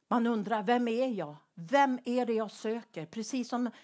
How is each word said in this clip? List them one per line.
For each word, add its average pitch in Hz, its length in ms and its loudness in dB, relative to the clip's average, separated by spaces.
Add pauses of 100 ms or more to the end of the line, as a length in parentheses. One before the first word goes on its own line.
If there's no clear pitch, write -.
Man 233 180 2
undrar: 214 360 0
"Vem 240 240 4
är 240 200 0
jag? 165 280 -4 (180)
Vem 254 520 2
är 247 200 0
det 226 80 0
jag 220 180 -2
söker?" 220 540 -6
Precis 226 440 -6
som, 240 220 -2 (120)